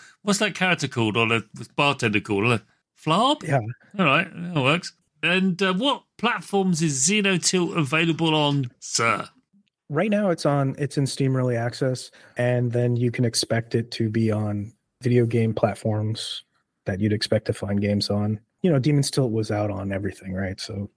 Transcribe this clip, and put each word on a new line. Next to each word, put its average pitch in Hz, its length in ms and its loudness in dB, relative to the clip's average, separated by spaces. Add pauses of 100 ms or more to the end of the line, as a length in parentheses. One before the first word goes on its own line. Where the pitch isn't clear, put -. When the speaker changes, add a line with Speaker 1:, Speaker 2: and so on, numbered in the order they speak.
(220)
Speaker 1:
what's 202 180 0
that 208 160 -2
character 175 320 0
called?" 110 300 0
Or 113 100 4
the 113 180 0 (300)
bartender 131 460 2
called? 101 240 0
Or, 120 160 2 (360)
"Flarb?" 247 460 2
Speaker 2:
Yeah. 147 160 0 (400)
Speaker 1:
All 185 60 2
right, 147 240 2 (240)
that 151 100 0
works. 156 300 0 (280)
And, 185 400 0
uh, 185 120 2
what 247 300 -2 (140)
platforms 190 640 0
is 143 280 0
Xenotilt 190 680 2
available 160 560 2
on, 143 460 2
sir? 113 480 0 (600)
Speaker 2:
Right 165 200 0
now, 208 220 2
it's 160 140 -2
on, 139 340 2
it's 143 180 -4
in 139 80 2
Steam 131 300 0
Early 127 200 0
Access, 120 540 -4 (260)
and 123 360 2
then 120 240 2
you 120 160 2
can 123 140 0
expect 113 500 -2
it 117 160 -2
to 110 180 -2
be 110 220 2
on 104 420 -4 (280)
video 120 240 4
game 113 280 2
platforms 107 920 -2 (420)
that 95 140 -4
you'd 107 140 2
expect 104 320 0
to 104 80 -2
find 101 260 -4
games 101 300 0
on. 104 300 0 (240)
You 180 80 4
know, 139 80 4
Demon's 143 320 2
Tilt 131 200 0
was 110 200 -2
out 104 180 -2
on 98 220 -6
everything, 95 420 -6
right? 95 260 -6
So 101 380 -8